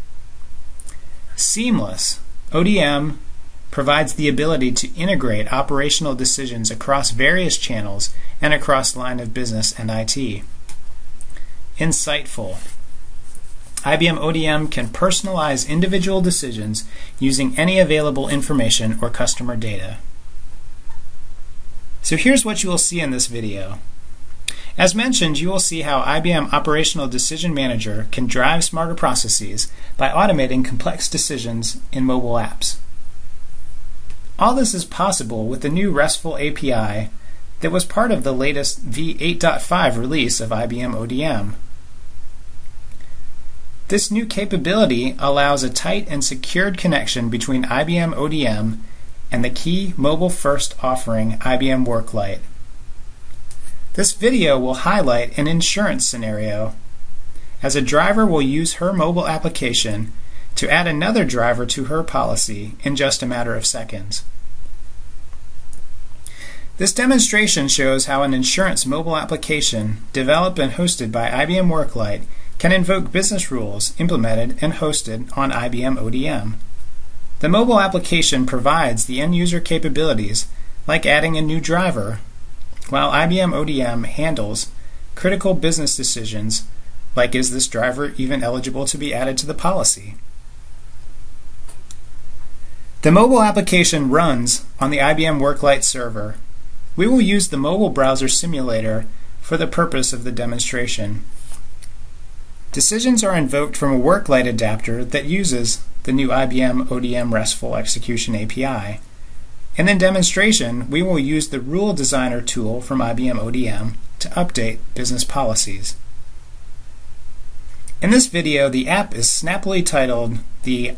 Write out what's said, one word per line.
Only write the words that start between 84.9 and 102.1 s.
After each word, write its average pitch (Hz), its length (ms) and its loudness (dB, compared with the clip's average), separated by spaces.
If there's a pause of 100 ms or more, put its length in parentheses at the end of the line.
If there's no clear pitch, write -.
critical 190 400 2
business 160 420 0
decisions, 110 680 -2 (480)
like 123 180 4
is 127 160 0
this 127 180 -2
driver 127 480 -4
even 131 280 0
eligible 127 420 -2
to - 100 -2
be 143 160 -4
added 131 280 -2
to 147 80 -2
the 151 80 -2
policy? 120 580 0 (3000)
The 156 100 6
mobile 233 300 6
application 175 720 2
runs 131 520 2 (160)
on 135 120 0
the 143 100 0
I 151 140 4
B 156 100 2
M 156 140 2
Worklight 139 440 4
server. 113 520 -2 (600)
We 180 120 4
will 254 140 6
use 202 260 4
the 147 100 -4
mobile 175 320 2
browser 131 380 2
simulator 117 800 0 (320)
for - 180 0
the 160 80 0
purpose 135 480 0
of 120 100 -4
the 127 80 -2
demonstration. 117 920 0 (1500)